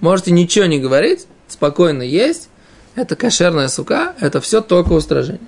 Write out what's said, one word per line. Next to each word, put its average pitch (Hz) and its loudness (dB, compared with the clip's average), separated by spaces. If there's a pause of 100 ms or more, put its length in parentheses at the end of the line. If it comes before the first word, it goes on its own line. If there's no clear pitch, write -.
можете 180 2
ничего 175 2
не 151 0
говорить, 147 0 (220)
спокойно 147 0
есть, 196 -2 (480)
это - -4
кошерная 170 0
сука, 339 -4
это 151 -2
всё 220 0
только 180 2
устражение. 151 -2